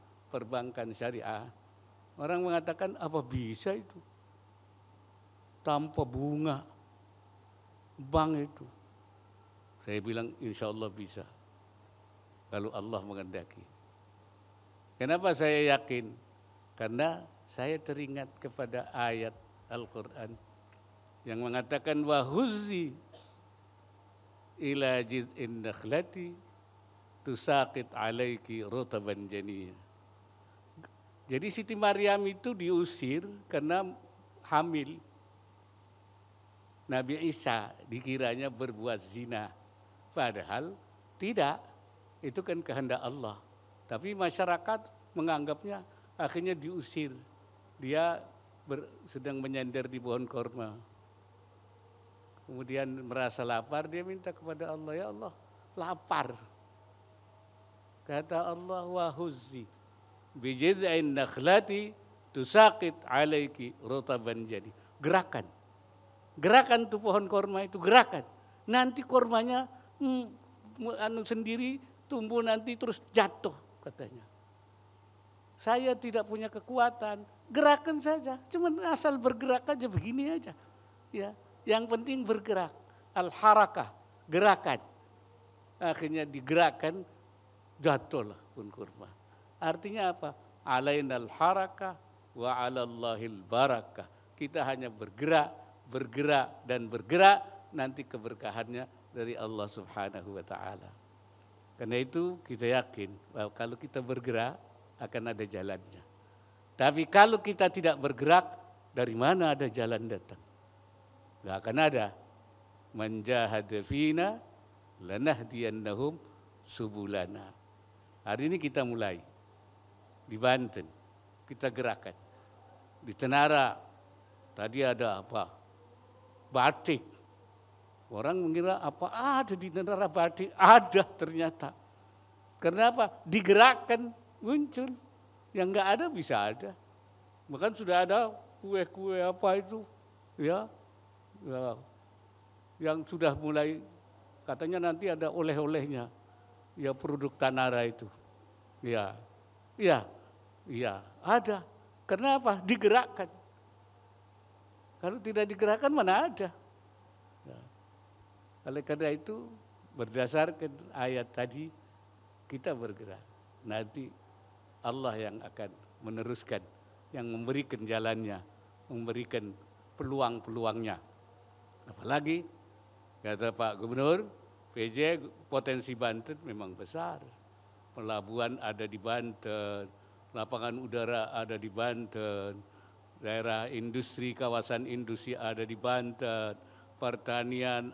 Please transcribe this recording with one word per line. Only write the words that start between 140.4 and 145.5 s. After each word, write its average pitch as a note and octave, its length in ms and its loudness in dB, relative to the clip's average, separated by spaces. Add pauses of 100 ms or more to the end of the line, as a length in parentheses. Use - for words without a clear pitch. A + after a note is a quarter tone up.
ya, B2+ 320 -4 (1040)
yang D#3 240 -2
sudah D#3 320 2
mulai D3+ 420 0 (640)
katanya E3+ 480 -2
nanti E3+ 160 -4
ada D#3+ 240 0
oleh-olehnya, D3 800 0 (640)